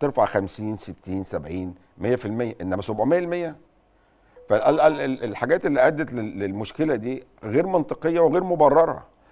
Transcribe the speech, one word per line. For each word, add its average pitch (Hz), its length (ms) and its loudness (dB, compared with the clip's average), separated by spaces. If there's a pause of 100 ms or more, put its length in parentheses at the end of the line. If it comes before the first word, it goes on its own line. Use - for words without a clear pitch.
ترفع 131 240 2
خمسين، 107 520 -4
ستين، 95 480 -8
سبعين، 90 500 -8 (240)
مية 117 180 0
في 110 100 -6
المية، 113 340 -4
انما 95 220 -4
سبعمية 113 360 0
المية. 170 380 -6 (920)
فال-، 107 140 2
ال-، 151 180 4
ال-، 151 200 4
ال-، 135 240 -4
الحاجات 127 420 -2
اللي 131 200 4
ادت 151 260 -2
لل-، 107 260 -6
للمشكله 104 560 -4
دي 120 300 -6 (200)
غير 127 220 0
منطقيه 170 540 -2
وغير 156 240 4
مبرره. 156 580 4 (300)